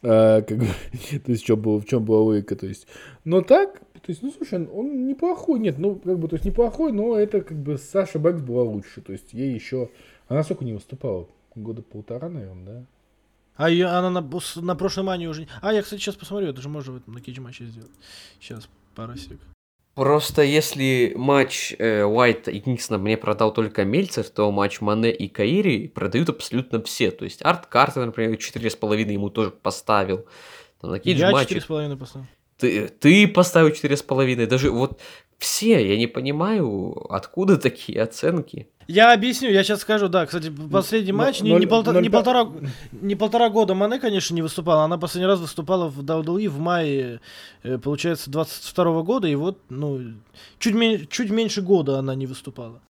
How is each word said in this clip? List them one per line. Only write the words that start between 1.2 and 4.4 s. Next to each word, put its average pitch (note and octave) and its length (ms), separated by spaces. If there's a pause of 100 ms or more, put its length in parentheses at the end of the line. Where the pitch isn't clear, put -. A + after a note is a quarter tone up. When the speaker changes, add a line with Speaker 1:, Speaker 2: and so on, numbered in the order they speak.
Speaker 1:
то B2+ 60
есть, A2+ 120
в - 20
чём G#2+ 160
было, G#2+ 180
в G#2 60
чём A#2+ 180
была A2 180
логика, G#2 340
то F#2+ 100
есть. G2 220 (360)
Но F3 180
так, F#4+ 380
то - 320
есть, D#3 120
ну, C#4 80
слушай, F#3 360